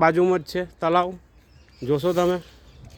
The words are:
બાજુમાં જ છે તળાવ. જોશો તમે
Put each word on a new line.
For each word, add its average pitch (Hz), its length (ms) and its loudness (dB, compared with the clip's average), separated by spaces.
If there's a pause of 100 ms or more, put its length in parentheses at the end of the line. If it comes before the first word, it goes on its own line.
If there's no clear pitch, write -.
બાજુમાં 175 420 2
જ - 80 -16
છે 180 100 -6 (200)
તળાવ. 175 280 0 (800)
જોશો 147 260 -2
તમે 180 240 0 (600)